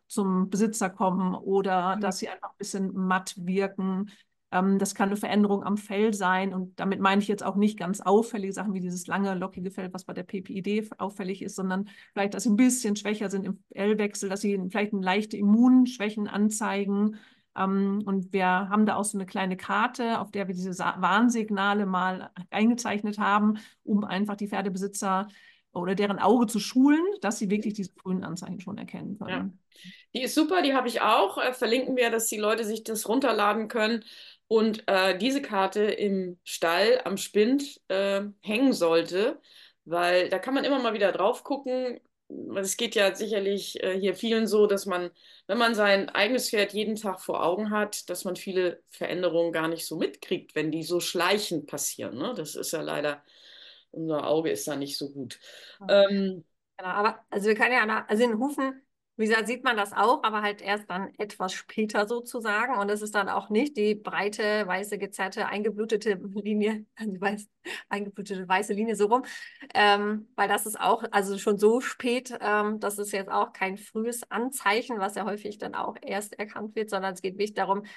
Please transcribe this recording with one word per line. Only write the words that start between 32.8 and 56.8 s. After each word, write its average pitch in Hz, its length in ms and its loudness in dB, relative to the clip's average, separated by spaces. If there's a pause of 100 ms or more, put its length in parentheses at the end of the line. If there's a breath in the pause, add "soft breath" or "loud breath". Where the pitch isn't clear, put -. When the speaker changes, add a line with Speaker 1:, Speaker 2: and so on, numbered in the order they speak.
Speaker 2:
das 214 240 -6
runterladen 220 600 2
können 220 340 0 (440 loud breath)
und, 220 400 4
äh, 190 300 4
diese 262 240 0
Karte 208 420 0
im 190 600 0
Stall 190 600 4
am 175 100 -2
Spind, 247 720 2
äh, 196 360 0 (180)
hängen 233 320 4
sollte, 170 640 2 (460 loud breath)
weil 175 420 2
da 185 120 0
kann 254 140 -4
man 269 120 0
immer 262 140 2
mal 233 140 0
wieder 196 200 2
drauf 190 320 0
gucken. 254 560 -4 (560)
Es 190 180 -2
geht 226 180 -2
ja 196 220 2
sicherlich, 202 640 -4
äh, 190 160 -2
hier 190 160 0
vielen 226 340 0
so, 208 200 6
dass 196 180 0
man, 180 240 -4 (380 soft breath)
wenn 196 100 -2
man 233 180 2
sein 202 340 2
eigenes 220 400 0
Pferd 202 240 0
jeden 208 240 -2
Tag 196 240 -6
vor - 200 -4
Augen 196 300 0
hat, 208 380 -4
dass 180 160 -8
man 185 100 -4
viele 180 540 -2
Veränderungen 170 640 0
gar 160 160 0
nicht 160 160 -6
so 160 120 -8
mitkriegt, - 580 -6
wenn 156 140 0
die 160 140 -4
so 170 160 0
schleichend 175 680 0
passieren, - 500 -8
ne? 208 180 -6
Das 156 200 -10
ist - 180 -6
ja 156 80 -4
leider, 147 420 -4 (680 loud breath)
unser 156 360 -4
Auge 160 240 2
ist - 160 -4
da 147 80 -4
nicht 143 220 -6
so 143 140 -8
gut. 135 280 -12 (400 loud breath)
Speaker 3:
Ja. 196 300 6
Speaker 2:
Ähm, 190 340 -2 (340)
Speaker 3:
Genau, 185 160 -6